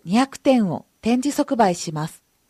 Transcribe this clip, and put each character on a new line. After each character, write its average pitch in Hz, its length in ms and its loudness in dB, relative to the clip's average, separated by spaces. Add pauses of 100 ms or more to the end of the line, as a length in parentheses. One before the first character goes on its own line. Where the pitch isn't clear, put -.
二 185 120 0
百 269 200 0
点 240 320 2
を 143 160 -6 (160)
展 240 200 0
示 285 140 -4
即 277 220 -2
売 196 180 4
し - 160 -10
ま 156 160 -6
す。 - 160 -20 (260)